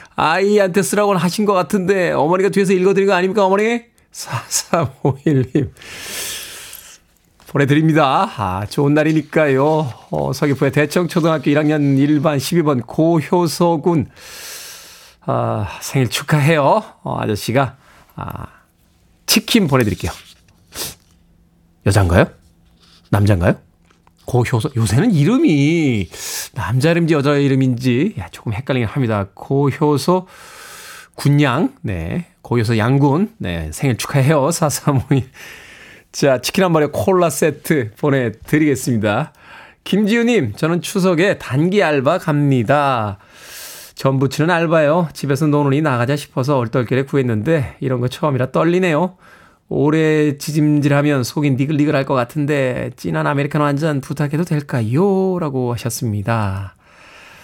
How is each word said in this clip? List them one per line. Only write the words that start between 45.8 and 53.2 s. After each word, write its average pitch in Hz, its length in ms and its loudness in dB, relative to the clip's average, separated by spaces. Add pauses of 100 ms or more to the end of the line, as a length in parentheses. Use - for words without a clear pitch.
나가자 135 360 0
싶어서 139 420 -2
얼떨결에 123 440 0
구했는데 131 800 0
이런 131 200 -2
거 123 80 -2
처음이라 131 440 -2
떨리네요. 175 640 0 (520)
오래 151 680 2
지짐질하면 147 880 2
속이 147 280 -2
니글니글할 139 520 0
것 143 80 -4
같은데 131 840 -2
진한 156 300 -4